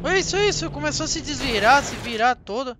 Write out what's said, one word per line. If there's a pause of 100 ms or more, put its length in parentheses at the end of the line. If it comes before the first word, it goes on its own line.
Olha
isso,
isso.
Começou
a
se
desvirar,
se
virar
toda.